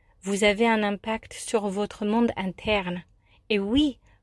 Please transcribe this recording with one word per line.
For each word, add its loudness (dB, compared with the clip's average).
vous 0
avez 4
un 2
impact -6
sur -4
votre -4
monde 2
interne. -4
Et 2
oui, 2